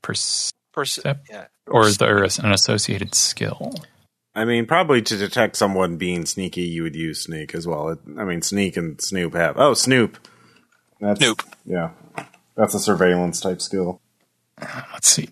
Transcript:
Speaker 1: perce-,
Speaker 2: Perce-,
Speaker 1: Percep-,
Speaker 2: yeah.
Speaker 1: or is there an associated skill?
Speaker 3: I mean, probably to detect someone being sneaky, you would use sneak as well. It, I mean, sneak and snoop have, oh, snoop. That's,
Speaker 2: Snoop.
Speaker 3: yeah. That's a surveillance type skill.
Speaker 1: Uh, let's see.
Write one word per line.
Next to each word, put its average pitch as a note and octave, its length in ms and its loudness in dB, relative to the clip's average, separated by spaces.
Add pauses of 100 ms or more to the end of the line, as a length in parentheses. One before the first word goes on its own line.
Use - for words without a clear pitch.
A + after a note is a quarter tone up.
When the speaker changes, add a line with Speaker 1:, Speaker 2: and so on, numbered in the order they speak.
Speaker 1:
perce-, - 500 -4 (220)
Speaker 2:
Perce-, - 240 -4
Speaker 1:
Percep-, C#3 220 -4 (100)
Speaker 2:
yeah. G#2 160 -16 (200)
Speaker 1:
or A2+ 200 6
is G2+ 120 4
there G#2 260 4
an G2+ 280 0
associated G2+ 640 0
skill? - 600 -2 (600)
Speaker 3:
I A2 120 -2
mean, A#2 200 2
probably D3+ 360 4
to G#2+ 140 -2
detect G2+ 400 0
someone F#2 420 2
being F2+ 280 -2
sneaky, F2+ 360 -6
you E2+ 220 -4
would D#2 120 -6
use D#2+ 260 -6
sneak D#2 320 -10
as E2+ 120 -6
well. D#2+ 240 -4
It, D#2+ 80 -6 (200)
I A2 60 -6
mean, F2 180 -4
sneak G2+ 360 -2
and E2 220 -6
snoop F2 340 -4
have, E2 240 0
oh, C3+ 160 6
snoop. B2+ 440 2 (840)
That's, G#2 200 0
Speaker 2:
Snoop. A#2 220 0 (240)
Speaker 3:
yeah. E2+ 240 -4 (680)
That's G#2+ 180 2
a G#2 60 0
surveillance F2+ 600 2
type F2+ 200 -4
skill. F2+ 400 -4 (600)
Speaker 1:
Uh, - 220 -12 (100)
let's - 160 0
see. - 240 2